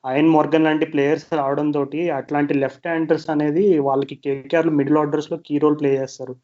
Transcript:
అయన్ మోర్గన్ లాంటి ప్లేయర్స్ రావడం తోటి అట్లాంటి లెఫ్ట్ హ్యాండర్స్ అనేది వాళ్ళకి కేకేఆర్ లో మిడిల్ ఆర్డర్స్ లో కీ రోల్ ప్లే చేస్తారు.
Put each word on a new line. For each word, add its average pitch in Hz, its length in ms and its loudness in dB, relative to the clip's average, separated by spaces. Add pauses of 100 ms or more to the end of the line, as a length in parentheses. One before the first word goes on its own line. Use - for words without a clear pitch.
అయన్ 147 240 2
మోర్గన్ 156 340 4
లాంటి 156 220 0
ప్లేయర్స్ 151 480 -2
రావడం 147 380 -2
తోటి 147 380 -4
అట్లాంటి 147 440 -2
లెఫ్ట్ 135 340 -2
హ్యాండర్స్ 160 420 -2
అనేది 151 500 2
వాళ్ళకి 139 360 0
కేకేఆర్ 139 500 -2
లో 165 60 2
మిడిల్ 143 260 2
ఆర్డర్స్ 151 340 -2
లో 165 140 -6
కీ 147 120 -4
రోల్ 151 220 2
ప్లే 139 140 2
చేస్తారు. 131 500 -6